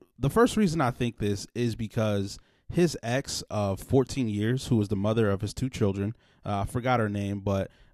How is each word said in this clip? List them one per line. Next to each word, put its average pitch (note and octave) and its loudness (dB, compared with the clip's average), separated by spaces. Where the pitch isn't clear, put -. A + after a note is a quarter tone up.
the B2+ 2
first A3+ 4
reason E3 4
I B2 2
think A#2+ -2
this G2+ -2
is A#2 0
because G#2 -2
his E3+ 2
ex B2 -4
of G2+ -2
fourteen B2+ 0
years, A2 0
who B2+ 2
was G#2 2
the G#2 -2
mother G#2+ 2
of G2 -2
his G#2 -6
two C3+ -4
children, G2+ -2
uh, G2+ -2
I G#2 -2
forgot B2 0
her G#2+ 0
name, G2+ -4
but, G2 -2